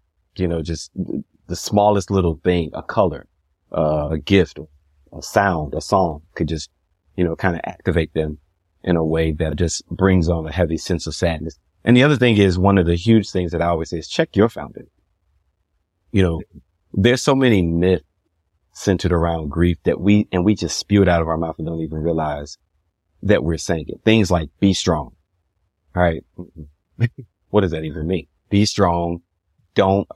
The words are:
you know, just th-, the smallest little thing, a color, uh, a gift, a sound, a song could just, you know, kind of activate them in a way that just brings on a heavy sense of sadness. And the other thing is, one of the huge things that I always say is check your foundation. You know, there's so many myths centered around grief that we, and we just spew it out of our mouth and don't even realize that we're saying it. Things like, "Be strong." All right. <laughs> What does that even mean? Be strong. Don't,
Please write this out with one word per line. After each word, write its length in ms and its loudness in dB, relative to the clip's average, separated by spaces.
you 120 -2
know, 140 -2
just 320 -8
th-, 280 -8
the 100 -8
smallest 540 2
little 320 0
thing, 300 0
a 100 -12
color, 440 -2
uh, 400 -2
a 60 -4
gift, 400 0
a 640 -20
sound, 520 0
a 80 -4
song 400 0
could 140 -4
just, 220 -8
you 80 2
know, 120 -2
kind 180 -2
of 100 -10
activate 500 -2
them 240 -4
in 140 0
a 80 0
way 280 0
that 240 -4
just 320 -4
brings 420 2
on 160 -2
a 60 -10
heavy 260 -2
sense 280 -6
of 80 -10
sadness. 440 -6
And 120 4
the 60 6
other 140 4
thing 220 2
is, 200 4
one 200 4
of 80 2
the 100 2
huge 340 2
things 220 -4
that 100 -2
I 40 0
always 240 -2
say 80 -6
is 100 -12
check 260 -4
your 140 4
foundation. 420 -14
You 120 2
know, 180 0
there's 300 2
so 120 2
many 280 4
myths 420 0
centered 360 0
around 380 -2
grief 340 2
that 160 0
we, 320 4
and 120 0
we 120 2
just 200 -6
spew 240 2
it 80 4
out 140 2
of 60 -4
our 100 -2
mouth 200 -6
and 80 -8
don't 140 -6
even 180 -8
realize 600 -4
that 220 0
we're 120 -2
saying 300 -4
it. 180 -14
Things 280 4
like, 260 -2
"Be 160 4
strong." 400 -2
All 60 2
right. 200 0
<laughs> 760 -8
What 100 4
does 100 2
that 140 -6
even 240 -6
mean? 180 -2
Be 140 4
strong. 580 0
Don't, 420 2